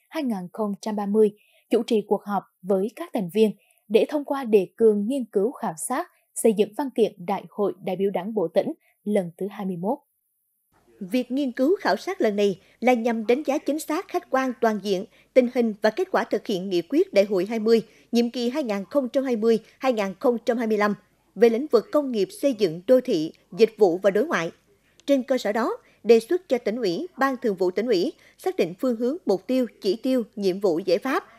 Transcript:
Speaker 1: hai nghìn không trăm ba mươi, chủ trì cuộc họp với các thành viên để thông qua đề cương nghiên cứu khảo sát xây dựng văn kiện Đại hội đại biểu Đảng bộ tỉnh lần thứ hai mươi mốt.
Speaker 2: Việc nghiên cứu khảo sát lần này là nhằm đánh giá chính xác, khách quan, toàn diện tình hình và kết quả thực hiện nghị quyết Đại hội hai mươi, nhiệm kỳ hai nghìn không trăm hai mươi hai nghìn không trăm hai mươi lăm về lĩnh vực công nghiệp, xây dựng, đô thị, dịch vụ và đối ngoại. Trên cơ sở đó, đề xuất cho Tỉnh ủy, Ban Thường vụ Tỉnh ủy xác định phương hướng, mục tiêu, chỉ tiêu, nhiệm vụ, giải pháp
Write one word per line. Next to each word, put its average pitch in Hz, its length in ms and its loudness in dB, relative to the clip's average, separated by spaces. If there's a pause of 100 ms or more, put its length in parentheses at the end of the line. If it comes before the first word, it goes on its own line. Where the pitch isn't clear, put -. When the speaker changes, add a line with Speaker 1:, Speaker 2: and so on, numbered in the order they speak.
Speaker 1:
hai 320 140 -8
nghìn 196 300 -6
không 208 280 -4
trăm 214 160 -6
ba 208 100 -4
mươi, 208 240 4 (400)
chủ 226 120 2
trì 214 260 0
cuộc 202 160 -2
họp 202 180 -4 (200)
với 190 340 0
các 339 180 -12
thành 180 200 -4
viên 214 160 4 (380)
để 214 200 4
thông 294 160 -4
qua 277 200 -4
đề 208 320 2
cương 208 320 4
nghiên 269 160 -2
cứu 214 280 -2
khảo 180 220 -8 (140)
sát 302 200 -6 (260)
xây 226 180 4
dựng 202 240 2
văn 285 180 -6
kiện 214 180 2 (140)
Đại 196 220 -6
hội 202 240 -4 (120)
đại 190 120 -4
biểu 196 140 -2
Đảng 190 240 -6
bộ 180 140 -2
tỉnh - 240 -2 (320)
lần 202 340 -2
thứ 185 120 -6
hai 202 160 -8
mươi 185 100 -4
mốt. 202 220 -4 (1000)
Speaker 2:
Việc 226 300 -4
nghiên 262 220 -2
cứu 285 280 2
khảo - 160 0
sát - 240 -8
lần 208 160 0
này 202 240 0 (200)
là 240 120 2
nhằm 226 340 -2
đánh 254 160 0
giá 285 160 -2
chính 294 200 -4
xác, 311 300 -6
khách - 220 -6
quan, 262 300 0
toàn 220 220 0
diện 196 220 -2 (300)
tình 247 200 6
hình 233 280 0
và 214 80 4
kết 370 220 -6
quả 208 120 0
thực 208 220 -6
hiện 190 240 -4
nghị 175 120 0
quyết 320 300 -2
Đại 202 120 4
hội 196 220 -2
hai 226 120 -4
mươi, 220 240 2 (300)
nhiệm 233 180 2
kỳ 240 180 -4
hai 277 160 -4
nghìn 202 260 -4
không 269 180 0
trăm 269 160 0
hai 254 120 -2
mươi 220 220 2 (200)
hai 262 140 0
nghìn 202 280 -2
không 247 240 0
trăm 233 140 0
hai 233 80 -2
mươi 220 120 0
lăm 208 160 2 (400)
về 220 140 6
lĩnh 233 180 0
vực 226 260 2
công 285 200 0
nghiệp, 196 180 0
xây 277 240 -2
dựng, 180 320 -2
đô 254 140 6
thị, 170 320 -2 (200)
dịch 214 260 2
vụ 185 200 4
và 196 120 2
đối 208 160 2
ngoại. 175 240 -2 (560)
Trên 277 160 4
cơ 254 160 -2
sở 214 140 -2
đó, 240 240 -2 (280)
đề 226 160 8
xuất 359 280 -4
cho 240 100 0
Tỉnh 214 180 -4
ủy, 226 300 -2 (120)
Ban 269 180 0
Thường 220 180 -2
vụ 180 160 0
Tỉnh 208 160 -4
ủy 220 260 0 (260)
xác - 180 -6
định 180 240 -2
phương 247 160 0
hướng, 247 200 -2 (100)
mục 190 200 0
tiêu, 254 200 0 (140)
chỉ - 160 0
tiêu, 254 260 0 (140)
nhiệm 196 240 -2
vụ, 175 180 2
giải 175 200 0
pháp 285 260 -4 (140)